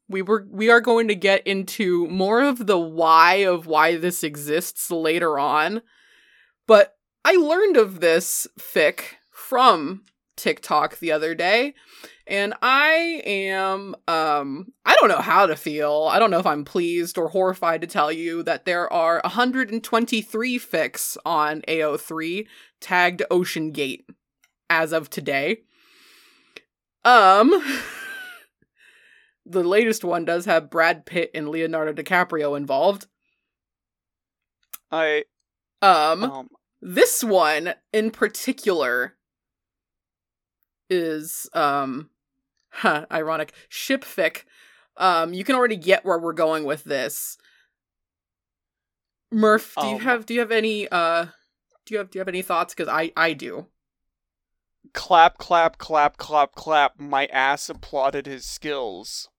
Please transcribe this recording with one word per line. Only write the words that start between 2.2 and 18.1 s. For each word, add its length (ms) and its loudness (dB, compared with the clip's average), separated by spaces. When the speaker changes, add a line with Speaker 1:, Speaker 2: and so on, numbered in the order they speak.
Speaker 1:
of 260 0
the 120 4
why 560 6
of 220 0
why 300 4
this 280 -4
exists 680 -6
later 480 0
on, 440 0
but 280 8
I 120 4
learned 400 2
of 240 2
this 460 0
fic 420 0
from 760 0
TikTok 600 -2
the 140 -6
other 220 -2
day, 400 0
and 360 -4
I 640 2
am, 680 -4
um, 640 -4
I 120 6
don't 120 6
know 120 0
how 260 4
to 100 -2
feel. 540 -2
I 80 2
don't 120 4
know 80 0
if 80 -2
I'm 180 -2
pleased 540 -4
or 100 -2
horrified 520 -2
to 60 -10
tell 260 -2